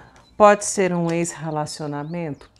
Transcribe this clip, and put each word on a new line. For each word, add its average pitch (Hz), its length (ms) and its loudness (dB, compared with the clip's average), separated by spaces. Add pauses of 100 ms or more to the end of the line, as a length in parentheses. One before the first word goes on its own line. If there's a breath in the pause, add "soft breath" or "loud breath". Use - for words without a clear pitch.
(380 loud breath)
Pode 208 280 6
ser 180 280 0
um 170 160 0
ex-relacionamento? 156 1400 -6 (120)